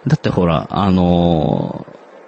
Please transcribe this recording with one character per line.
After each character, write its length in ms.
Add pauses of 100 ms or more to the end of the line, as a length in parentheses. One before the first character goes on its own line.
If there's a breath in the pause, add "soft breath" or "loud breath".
だ 80
っ 40
て 100
ほ 180
ら、 220
あ 220
の 920 (420)